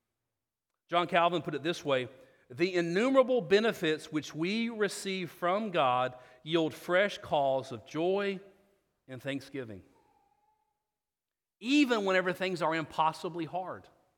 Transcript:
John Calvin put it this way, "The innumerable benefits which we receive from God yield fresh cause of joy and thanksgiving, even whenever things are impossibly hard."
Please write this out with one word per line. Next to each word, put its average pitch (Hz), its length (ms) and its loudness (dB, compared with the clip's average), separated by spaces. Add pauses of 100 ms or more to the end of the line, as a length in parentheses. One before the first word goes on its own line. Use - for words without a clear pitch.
(880)
John 170 180 2
Calvin 170 360 4
put 165 120 -4
it 135 80 -6
this 165 220 -4
way, 131 240 0 (400)
"The 175 260 0
innumerable 233 680 4
benefits 175 680 2
which 151 240 -4
we 208 360 -2
receive 196 600 -4
from 196 400 -2
God 127 460 2 (260)
yield 156 320 0
fresh 190 440 0
cause 135 520 0
of 113 160 -12
joy 190 540 -2 (640)
and 131 160 -14
thanksgiving, 131 600 -8 (1800)
even 247 460 4
whenever 185 260 4
things 180 300 -4
are 160 120 2
impossibly 160 720 -2
hard." 156 420 -10 (320)